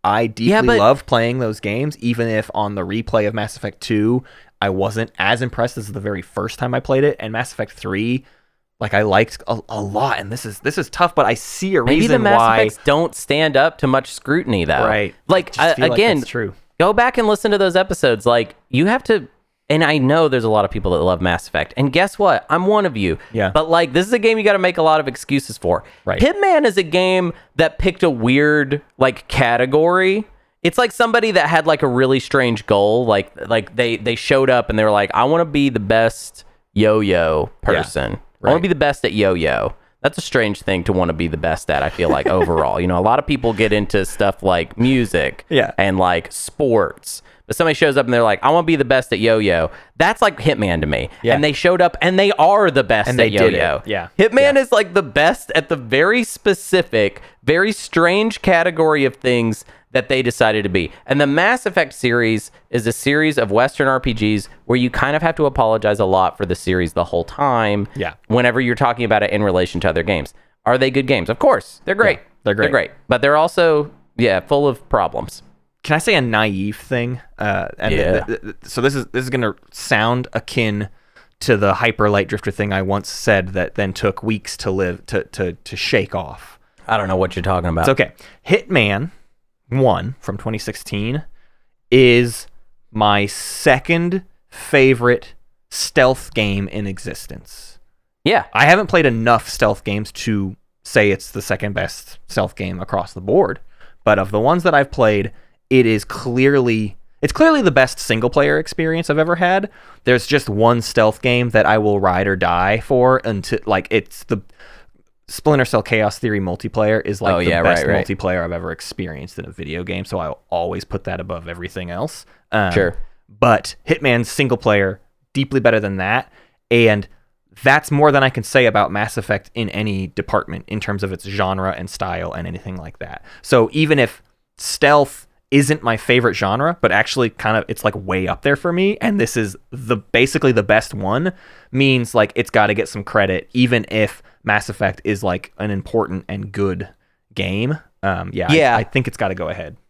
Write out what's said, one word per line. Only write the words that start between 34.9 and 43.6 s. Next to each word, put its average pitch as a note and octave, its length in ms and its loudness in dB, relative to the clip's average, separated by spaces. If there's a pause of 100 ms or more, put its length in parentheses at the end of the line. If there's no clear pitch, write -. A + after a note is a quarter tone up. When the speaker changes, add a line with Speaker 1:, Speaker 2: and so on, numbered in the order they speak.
Speaker 2:
like, G2+ 240 2
"I A2+ 100 2
wanna E3 220 2
be C#3+ 240 0
the A#2 100 -4
best A2+ 640 -2 (300)
yo-yo F#2+ 760 2 (120)
Speaker 1:
Yeah. - 120 -4
Speaker 2:
person. C#2+ 380 -4 (320)
I G#2 40 2
wanna C3+ 80 4
Speaker 1:
Right. E3+ 60 -2
Speaker 2:
be G3 60 -2
the F3 60 2
best C#3+ 300 0
at F2+ 80 0
yo-yo." E2+ 640 0 (280)
That's - 160 -2
a F3+ 40 -8
strange G#2+ 400 -2
thing F#2 220 -2
to G#2 80 -2
wanna F2+ 220 0
be E2 120 -2
the D#2+ 100 -4
best D#2 340 -4
at, C#2+ 120 0
I D2+ 80 -2
feel E2+ 200 -2
like, C#2 160 0
Speaker 1:
<laughs> F#2 120 0
Speaker 2:
overall. D#2+ 420 0
You F2 60 -2
know, F2+ 120 0
a - 40 0
lot A2+ 160 4
of - 80 -4
people B2 260 -2
get G#2 200 2